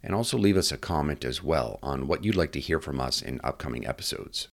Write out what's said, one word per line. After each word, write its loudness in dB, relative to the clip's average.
and -2
also 0
leave 6
us 4
a -4
comment 0
as -4
well 2
on -2
what 0
you'd 2
like 2
to -2
hear 2
from -4
us -2
in -6
upcoming -4
episodes. -6